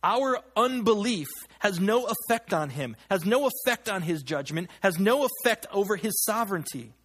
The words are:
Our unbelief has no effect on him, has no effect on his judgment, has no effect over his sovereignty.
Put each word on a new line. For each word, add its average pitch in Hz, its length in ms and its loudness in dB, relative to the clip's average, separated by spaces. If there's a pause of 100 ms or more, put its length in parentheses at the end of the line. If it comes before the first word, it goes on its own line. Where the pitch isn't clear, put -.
Our 254 360 2 (180)
unbelief 220 680 2 (320)
has 202 200 0
no 214 280 2
effect 226 480 -2
on 151 160 -2
him, 123 260 -6 (140)
has 185 160 0
no 262 200 4
effect 240 440 -2
on 190 100 -2
his 160 220 -2
judgment, 147 480 -6 (100)
has 185 180 2
no 247 280 4
effect - 440 0
over 202 260 2
his 208 280 -2
sovereignty. 185 720 -4 (100)